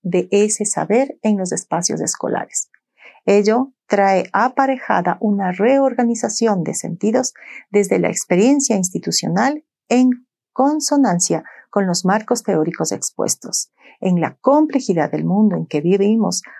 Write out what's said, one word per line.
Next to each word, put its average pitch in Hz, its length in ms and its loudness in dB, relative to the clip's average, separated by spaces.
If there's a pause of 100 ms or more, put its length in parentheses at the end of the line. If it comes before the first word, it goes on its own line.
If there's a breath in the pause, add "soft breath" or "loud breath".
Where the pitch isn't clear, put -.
de 180 300 -2
ese 208 340 0
saber 214 560 -2
en 214 160 0
los 185 140 -4
espacios 165 500 -4
escolares. - 680 -6 (560 loud breath)
Ello 214 460 2 (160)
trae 196 460 2
aparejada 247 880 0
una 196 300 -2
reorganización 233 1120 0
de 143 100 -4
sentidos 214 600 -2 (360 loud breath)
desde 190 300 2
la 170 100 2
experiencia 247 680 2
institucional 185 880 -2 (260)
en 247 380 2 (260)
consonancia 269 920 0 (260 loud breath)
con 196 180 0
los 175 160 -2
marcos 220 400 0
teóricos 165 480 -2
expuestos, - 800 -6 (300 soft breath)
en 180 180 0
la 143 220 -4
complejidad 254 680 2
del 156 120 -4
mundo 190 320 2
en 165 120 -4
que 151 120 -2
vivimos 196 640 0 (180 loud breath)